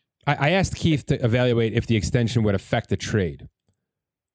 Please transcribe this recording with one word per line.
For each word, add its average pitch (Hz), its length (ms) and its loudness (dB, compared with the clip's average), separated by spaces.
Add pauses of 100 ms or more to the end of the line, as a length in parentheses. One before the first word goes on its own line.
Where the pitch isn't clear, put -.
(260)
I, 143 80 2
I 143 160 0
asked 185 260 0
Keith 156 300 0
to 139 180 -2
evaluate 117 500 2
if 117 120 0
the 113 100 2
extension 113 480 0
would 101 100 2
affect - 340 -4
the 98 80 -2
trade. 85 520 -4 (880)